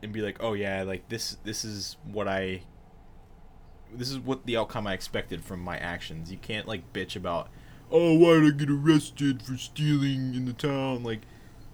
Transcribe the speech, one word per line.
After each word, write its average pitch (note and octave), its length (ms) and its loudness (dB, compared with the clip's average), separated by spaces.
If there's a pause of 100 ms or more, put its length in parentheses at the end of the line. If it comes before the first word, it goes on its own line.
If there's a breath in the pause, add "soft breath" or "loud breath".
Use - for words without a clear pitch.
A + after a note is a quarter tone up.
and G#2+ 100 -10
be G#2+ 80 -4
like, G#2 180 -4
"Oh, A2+ 140 -2
yeah, G2 300 -2
like, F#2+ 260 -8
this, A2 340 -6
this A2+ 220 -6
is G2+ 400 -10
what G2+ 220 -4
I, F#2+ 340 -2 (1300)
this A#2+ 200 -8
is C3+ 80 -6
what B2+ 260 -6
the A#2 120 -2
outcome A2 280 -4
I G2 80 -2
expected F#2 500 -6
from F2+ 180 -10
my F2 160 -6
actions." E2+ 540 -8
You F#2 60 -10
can't, G#2+ 300 -8
like, G2 260 -10
bitch F#2+ 220 -6
about, F2+ 340 -4 (420 soft breath)
"Oh, E3 260 6
why E3+ 220 10
did D3+ 140 8
I C#3+ 40 -4
get D3 120 0
arrested C#3+ 720 4
for C3 160 -8
stealing C#3 800 0
in B2+ 100 -2
the B2 80 -4
town?" C3+ 500 -2
Like, A2 180 -4 (520 soft breath)